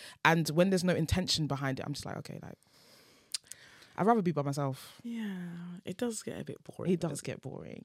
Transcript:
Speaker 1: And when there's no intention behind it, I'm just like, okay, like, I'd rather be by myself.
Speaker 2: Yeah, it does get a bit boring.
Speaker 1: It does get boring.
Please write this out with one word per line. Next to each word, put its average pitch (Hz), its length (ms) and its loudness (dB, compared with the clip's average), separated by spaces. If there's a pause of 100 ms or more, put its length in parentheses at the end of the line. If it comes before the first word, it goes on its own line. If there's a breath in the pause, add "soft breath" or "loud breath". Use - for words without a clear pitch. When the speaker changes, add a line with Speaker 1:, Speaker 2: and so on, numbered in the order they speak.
(240 loud breath)
Speaker 1:
And 160 260 6
when 175 200 6
there's 185 140 4
no 180 100 4
intention 160 540 2
behind 135 320 -2
it, - 80 -6
I'm 147 60 -4
just - 120 -8
like, - 120 -6
okay, - 260 -10
like, - 160 -16 (1400 loud breath)
I'd 175 80 2
rather 226 160 6
be 175 100 2
by 147 120 0
myself. 139 600 -2
Speaker 2:
Yeah, 233 200 -4 (640)
it 185 120 -6
does 233 240 -2
get - 180 -8
a - 40 -8
bit 147 200 -8
boring. - 300 0
Speaker 1:
It 165 60 4
does 165 220 -2
get - 200 -8
boring. - 440 -12